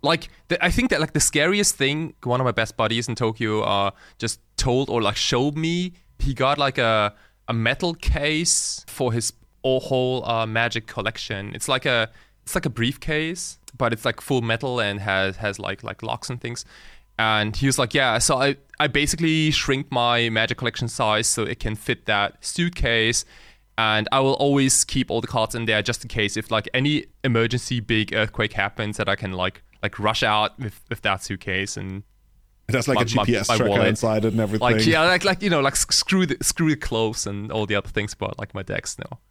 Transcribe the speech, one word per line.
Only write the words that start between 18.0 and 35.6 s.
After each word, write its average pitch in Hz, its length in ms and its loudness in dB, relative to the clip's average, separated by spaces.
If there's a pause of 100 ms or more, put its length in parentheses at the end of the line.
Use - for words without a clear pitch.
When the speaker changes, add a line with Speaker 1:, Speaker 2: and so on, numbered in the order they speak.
Speaker 1:
so 131 240 2
I, 139 140 2 (240)
I 147 80 2
basically 156 640 2
shrink 139 400 -2
my 120 380 2
Magic 113 280 0
collection 120 300 -4
size 110 400 0
so - 160 0
it - 160 -4
can 107 160 -4
fit - 320 -6
that 101 360 0
suitcase, 120 800 0 (540)
and 107 340 2
I 135 100 2
will 135 120 2
always 139 500 4
keep - 280 -2
all 113 100 0
the 113 60 -6
cards 113 260 -2
in 117 120 -4
there 107 180 2
just 120 200 -4
in 120 40 -12
case 107 300 -2
if, 107 120 -6
like, 110 240 -2
any 139 320 2 (180)
emergency 117 560 2
big 107 360 0
earthquake 107 380 0
happens 104 440 -4
that 107 100 -2
I 101 80 2
can, 95 180 -8
like, 92 280 -4 (220)
like, 104 160 -6
rush 107 240 0
out 107 360 2
with, 117 200 -8 (100)
with 113 120 -8
that 98 220 0
suitcase 98 540 -4
and 95 260 -8 (640)
Speaker 2:
It 131 60 0
has, 120 120 0
like, 135 100 4
Speaker 1:
my, 104 40 4
Speaker 2:
a - 40 2
G 113 200 2
P 113 100 2
S 101 140 -2
Speaker 1:
my, 120 40 4
my 113 40 4
Speaker 2:
tracker 117 140 2
Speaker 1:
wallet." 113 160 4
Speaker 2:
inside 110 380 2
it 110 80 2
and 113 80 2
everything. 107 200 0 (160)
Speaker 1:
Like, 110 80 4
yeah, 160 180 6
like, 180 200 4
like, 185 200 0
you 202 60 2
know, 165 100 4
like, 135 140 2